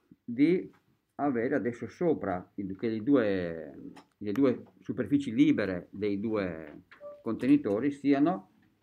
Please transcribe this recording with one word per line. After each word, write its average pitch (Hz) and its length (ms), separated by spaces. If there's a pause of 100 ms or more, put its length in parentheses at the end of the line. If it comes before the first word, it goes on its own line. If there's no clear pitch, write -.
(240)
di 147 480 (460)
avere 135 380
adesso 117 320
sopra 95 680
il, 95 200
che 120 120
i 110 140
due, 90 920 (240)
le 104 160
due 127 320 (160)
superfici 120 520
libere 110 580
dei 101 280
due 92 640 (380)
contenitori 117 680
siano 143 640 (320)